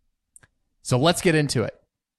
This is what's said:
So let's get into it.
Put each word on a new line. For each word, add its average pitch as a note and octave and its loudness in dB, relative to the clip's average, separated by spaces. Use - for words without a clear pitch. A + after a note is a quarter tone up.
So - -2
let's E3 0
get E3 2
into C3+ -2
it. - -8